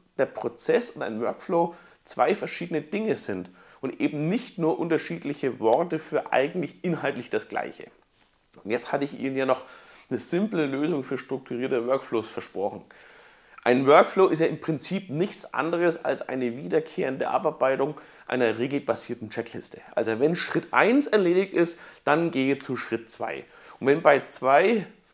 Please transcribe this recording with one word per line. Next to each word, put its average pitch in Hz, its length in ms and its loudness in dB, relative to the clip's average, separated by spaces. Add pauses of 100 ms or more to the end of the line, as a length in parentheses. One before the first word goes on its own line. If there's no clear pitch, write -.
(180)
der 135 100 2
Prozess - 640 -2
und 147 100 -12
ein 117 200 -6
Workflow 170 540 -2 (300)
zwei 135 280 2
verschiedene 170 480 -4
Dinge 208 340 -2
sind 92 340 -6 (300)
und - 200 -8
eben 147 280 -2
nicht 208 300 -4
nur 160 220 0
unterschiedliche 151 800 -4
Worte 156 400 2
für - 320 -4
eigentlich 147 520 -2
inhaltlich 143 460 -2
das - 180 -2
Gleiche. - 380 -8 (800)
Und 98 80 -6
jetzt 123 200 -2
hatte 143 140 0
ich 135 140 -12
Ihnen 135 160 -4
ja 135 100 0
noch 131 180 0 (460)
eine 127 80 -2
simple 180 480 0
Lösung 143 380 -2
für 131 140 -6
strukturierte 131 680 -4
Workflows 123 440 0
versprochen. - 540 -6 (800)
Ein 127 220 4
Workflow 190 420 8
ist 156 120 0
ja 160 80 2
im 156 120 -4
Prinzip 185 520 -4
nichts 165 420 -4
anderes 170 500 0
als 135 240 -2
eine 123 300 -2
wiederkehrende 156 720 -2
Abarbeitung 139 720 0 (280)
einer 117 300 2
regelbasierten 120 720 -4
Checkliste. - 520 -10 (120)
Also 113 260 0
wenn 156 160 4
Schritt - 360 -4
eins 220 340 6
erledigt 190 480 2
ist, 170 260 2 (240)
dann 160 280 2
gehe 135 260 0
zu 135 180 -6
Schritt 113 340 -6
zwei. - 340 -8 (360)
Und 120 80 0
wenn 147 140 6
bei 143 280 6
zwei, 175 580 4 (260)